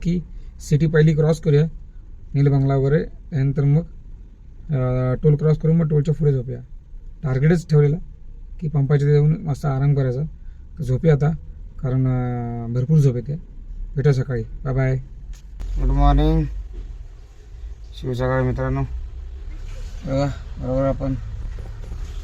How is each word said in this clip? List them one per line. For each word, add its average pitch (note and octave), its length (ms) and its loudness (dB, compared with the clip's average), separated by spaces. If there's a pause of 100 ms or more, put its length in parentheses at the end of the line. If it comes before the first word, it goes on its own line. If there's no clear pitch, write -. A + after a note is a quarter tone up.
की E3+ 180 0 (400)
सिटी D3+ 260 2
पहिली D#3 280 6
क्रॉस D#3 260 2
करूया, D3+ 240 4 (720)
नील C#3 140 4
बंगला C#3 280 4
वगैरे, C#3 280 2
त्यानंतर C#3 600 -2
मग, D3 180 4 (880)
अ, B2+ 520 0
टोल D3 120 6
क्रॉस D3+ 240 2
करून D#3+ 180 4
मग E3 120 2
टोलच्या D3 260 2
पुढे D3 180 2
झोपूया. B2 260 -2 (640)
टार्गेटच D#3 480 2
ठेवलेलं D3 260 6 (640)
की E3 80 -4
पंपाच्या C#3+ 400 2
तिथे D3 60 6
जाऊन D3+ 280 6
मस्त D3 240 -2
आराम C#3 280 4
करायचा. C3 260 0 (580)
तर D#3+ 40 -6
झोपूया C3 320 4
आता, C#3+ 160 4 (520)
कारण, C3 240 2
अ, B2 680 -2
भरपूर C3 260 4
झोप C3+ 180 6
येते. C#3 400 -8 (400)
भेटूया C#3 180 4
सकाळी. B2 280 -2
बाय B2+ 320 -6
बाय. C3 200 2 (840)
गुड C3 100 2
मॉर्निंग. C#3+ 540 6 (1600)
शिव B2+ 140 -4
सकाळ B2+ 280 0
मित्रांनो. C3 400 -2 (1200)
बघा, C#3 200 0 (320)
बरोबर C3 300 0
आपण C3+ 260 -2 (1080)